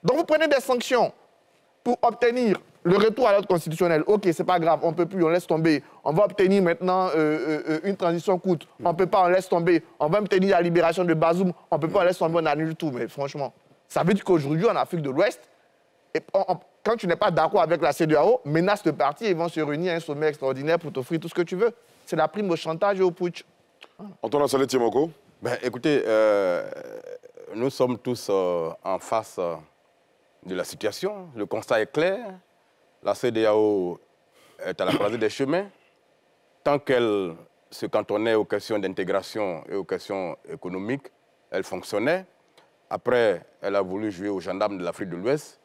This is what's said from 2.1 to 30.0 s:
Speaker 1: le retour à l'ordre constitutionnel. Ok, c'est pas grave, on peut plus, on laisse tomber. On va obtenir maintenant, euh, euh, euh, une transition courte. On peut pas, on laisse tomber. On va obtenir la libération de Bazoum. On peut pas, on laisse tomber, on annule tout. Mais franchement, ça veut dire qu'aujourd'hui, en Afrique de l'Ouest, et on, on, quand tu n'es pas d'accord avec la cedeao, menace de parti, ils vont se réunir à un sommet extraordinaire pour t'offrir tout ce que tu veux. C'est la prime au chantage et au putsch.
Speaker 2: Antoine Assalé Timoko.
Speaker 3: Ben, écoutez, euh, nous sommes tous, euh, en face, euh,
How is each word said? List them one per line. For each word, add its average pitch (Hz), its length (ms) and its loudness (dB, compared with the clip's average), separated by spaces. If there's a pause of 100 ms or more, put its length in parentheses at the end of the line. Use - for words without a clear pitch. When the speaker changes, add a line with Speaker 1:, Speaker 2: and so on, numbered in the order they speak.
Speaker 1:
le 180 140 4
retour 220 300 4
à 202 60 6
l'ordre 202 140 2
constitutionnel. 165 600 2
Ok, 202 240 2
c'est 165 120 -2
pas 180 160 2
grave, 160 240 2
on 165 100 0
peut 170 120 0
plus, 185 180 -2
on 160 60 4
laisse 175 160 0
tomber. 160 380 2 (200)
On 143 100 -2
va 196 120 4
obtenir 190 380 2
maintenant, 180 440 0
euh, 165 80 -2
euh, 151 540 0
euh, 156 140 0
une 196 140 -2
transition 175 420 0
courte. 175 280 -2 (160)
On 170 100 0
peut 180 140 2
pas, 190 160 4
on 180 40 4
laisse 185 220 2
tomber. 170 340 2 (160)
On 151 80 2
va 185 120 2
obtenir 196 320 2
la 180 100 4
libération 170 420 2
de 175 100 2
Bazoum. 170 400 2 (160)
On 165 80 0
peut 151 100 -2
pas, 185 120 2
on 185 40 4
laisse 180 140 2
tomber, 165 240 0
on 160 40 0
annule 160 300 0
tout. 160 160 -4
Mais 120 160 -4
franchement, 139 460 -8 (340)
ça 151 160 -2
veut 170 100 4
dire 196 100 -2
qu'aujourd'hui, 160 440 2
en 208 80 2
Afrique 156 260 -2
de 143 80 -4
l'Ouest, 160 320 0 (720)
et 156 80 -2 (120)
on, 190 140 2
on, 240 120 -2 (240)
quand 220 120 2
tu 214 120 -4
n'es 170 100 2
pas 170 140 2
d'accord 160 300 2
avec 160 200 2
la 151 100 4
cedeao, 156 540 4
menace 170 380 0
de 233 80 2
parti, 151 340 -2
ils 196 100 2
vont 165 140 -2
se 160 100 -8
réunir 156 320 -2
à 165 40 -2
un 170 40 -2
sommet 156 280 -2
extraordinaire 143 520 -2
pour 160 140 -12
t'offrir 135 260 -4
tout 165 80 -12
ce 170 60 -12
que - 80 -2
tu 175 140 -2
veux. 226 180 0 (320)
C'est - 100 -6
la 156 120 2
prime 202 220 -4
au 170 60 2
chantage 170 440 -2
et 185 40 4
au 185 80 4
putsch. 175 320 -6 (800)
Speaker 2:
Antoine 127 200 2
Assalé 135 220 2
Timoko. 127 460 0 (300)
Speaker 3:
Ben, 120 200 -4
écoutez, 127 460 0
euh, 101 600 2 (840)
nous 117 160 -2
sommes 127 300 -2
tous, - 300 -6
euh, 90 420 0 (120)
en 95 140 -4
face, - 400 -4
euh, 85 180 -4 (880)